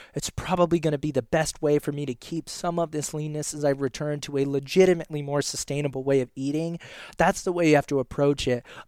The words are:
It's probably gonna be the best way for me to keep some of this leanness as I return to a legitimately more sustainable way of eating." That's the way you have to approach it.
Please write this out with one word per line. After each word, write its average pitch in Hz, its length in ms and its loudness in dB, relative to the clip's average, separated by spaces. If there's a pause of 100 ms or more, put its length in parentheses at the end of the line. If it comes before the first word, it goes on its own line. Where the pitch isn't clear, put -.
(160)
It's - 160 -6
probably 175 480 2
gonna 147 180 0
be 151 140 -4
the 131 100 0
best 156 400 -2
way 147 160 4
for 147 140 -4
me 143 160 -6
to 123 80 -4
keep - 340 -8
some 170 300 -4
of 165 100 0
this 151 240 -6
leanness 151 400 -6
as 147 100 -6
I 143 60 4
return 139 520 -2
to 143 180 -4
a 135 60 2
legitimately 151 760 2
more 143 220 0
sustainable 139 600 -4
way 139 180 4
of 123 120 -4
eating." 151 460 -4 (380)
That's 175 260 2
the 185 80 0
way 175 180 4
you 151 60 8
have 143 120 4
to 139 120 0
approach 143 480 0
it. 123 180 0 (220)